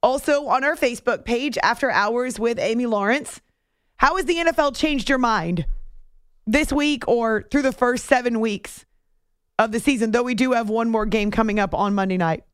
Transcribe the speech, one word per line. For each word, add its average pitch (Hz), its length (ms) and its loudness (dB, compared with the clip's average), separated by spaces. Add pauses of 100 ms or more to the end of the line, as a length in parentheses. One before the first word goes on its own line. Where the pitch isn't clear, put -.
Also 285 460 2
on 262 160 0
our 302 120 0
Facebook 240 500 -2
page, 240 360 -2
After 233 300 0
Hours 233 480 -2
with 226 180 -2
Amy 226 300 -2
Lawrence. 226 540 -2 (560)
How 302 180 4
has 381 100 -2
the 330 140 0
N 339 80 2
F 330 100 0
L 294 140 2
changed 285 380 -2
your 269 100 2
mind 180 480 0 (800)
this 285 260 2
week 294 340 0
or 226 440 0
through 285 100 2
the 262 100 2
first 247 340 0
seven 247 340 2
weeks 220 460 -4 (760)
of 220 140 4
the 226 60 0
season, 233 320 2
though 240 120 2
we 247 120 -2
do 254 180 2
have 226 160 -2
one 226 200 0
more 220 160 0
game 214 260 0
coming 214 280 0
up 196 160 -2
on 202 180 0
Monday 190 220 0
night? 165 380 0